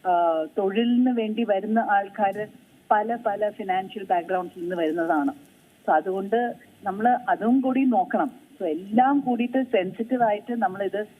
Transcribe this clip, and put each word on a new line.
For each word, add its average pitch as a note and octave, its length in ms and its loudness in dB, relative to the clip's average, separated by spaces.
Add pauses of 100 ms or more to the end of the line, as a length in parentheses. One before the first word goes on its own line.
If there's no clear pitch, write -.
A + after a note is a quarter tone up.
ആ, E3+ 380 2 (120)
തൊഴിലിന് A#3+ 520 2
വേണ്ടി A3+ 400 -2
വരുന്ന G#3+ 300 0
ആൾക്കാര് G3+ 680 0 (440)
പല A3 340 2
പല G#3 240 0
ഫിനാൻഷ്യൽ G3 540 -4
ബാക്ക്ഗ്രൗണ്ട്സിൽ F3+ 580 -2
നിന്ന് F3 140 -4
വരുന്നതാണ്. D#3+ 580 0 (540)
So F#3+ 60 4
അതുകൊണ്ട് G3 640 0 (280)
നമ്മള് G#3+ 340 2 (120)
അതും A3+ 320 2
കൂടി C4 220 0
നോക്കണം. G3 480 2 (300)
So F#3+ 60 -2
എല്ലാം G#3+ 520 2
കൂടിയിട്ട് B3 440 0
സെൻസിറ്റീവ് A#3 600 -2
ആയിട്ട് A3 380 -2
നമ്മളിത് G3 440 -2 (140)